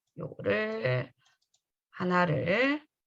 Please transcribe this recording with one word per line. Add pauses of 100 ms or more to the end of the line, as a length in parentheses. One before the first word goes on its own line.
(180)
요거를 (800)
하나를 (220)